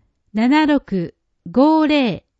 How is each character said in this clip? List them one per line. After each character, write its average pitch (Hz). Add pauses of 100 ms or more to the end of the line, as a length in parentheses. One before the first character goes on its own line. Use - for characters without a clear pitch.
(340)
七 262
六 202 (320)
五 302
零 262 (160)